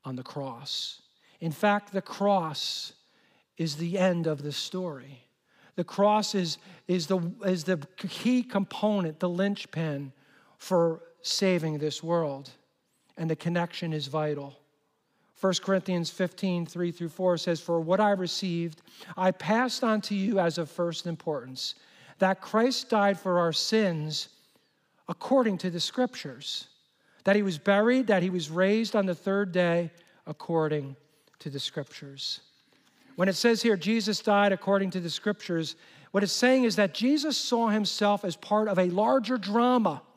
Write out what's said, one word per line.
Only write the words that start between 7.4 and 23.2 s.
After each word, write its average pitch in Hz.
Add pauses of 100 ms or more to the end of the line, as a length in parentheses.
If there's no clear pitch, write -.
is 185
the 180 (180)
key 247
component, 196
the 180
linchpin 160 (460)
for 170 (200)
saving 160
this 147
world. 147 (680)
And 165
the 160
connection 170
is 147
vital. 143 (760)
First 190
Corinthians 185
fifteen, 180
three 175
through 170
four 180
says, 165
"For 170
what 180
I 208
received, 170 (340)
I 185
passed 226
on 214
to 202
you 190
as 170
of 160
first 170
importance, 139 (420)
that 190
Christ 240
died 202